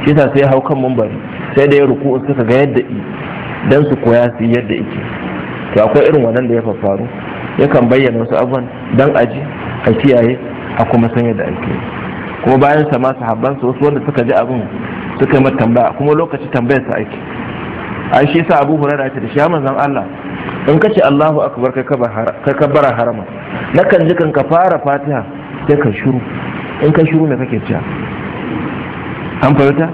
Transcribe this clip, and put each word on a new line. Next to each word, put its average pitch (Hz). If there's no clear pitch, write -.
Shi 147
yasa 139
sai 139
ya 139
hau 135
kan 139
mumbari, 123
sai 139
da 143
ya 143
ruku'u 131
suka 131
ga 120
yadda 135
i, -
dan 139
su 131
koya 120
su 113
yi 117
yadda 107
yake. -
To 107
akwai 143
irin 151
wannan 117
da 117
ya 113
faffaru, 98
yakan 135
bayyana 123
wasu 90
abubuwan 127
dan -
a 120
ji, 120
a 117
kiyaye, 123
a 113
kuma 117
san 120
yadda 110
ake. -
Kuma 127
bayan 147
sa 151
ma 131
sahabban 120
su 123
wasu 131
wanda 143
suka 131
ji 113
abin 120
suka 135
yi 131
mata 135
tambaya, 117
kuma 147
lokaci 160
tambayar 127
sa -
ake. -
Ai 139
shi 165
yasa 160
Abu 151
Hurairah 143
ya -
ce 131
da 113
shi, 127
"Ya 151
manzon 139
Allah, 135
in 156
ka 214
ce 190
Allahu 151
Akbar 127
kai 131
ka 135
har-, 113
ka 139
kabbara 139
harama, 113
nakan 170
ji 175
kan 160
ka 190
fara 170
Fatiha 143
sai 143
ka 139
shiru. 123
In 160
ka 165
shiru 156
me 135
kake 120
cewa?" -
An 143
fahimta? 143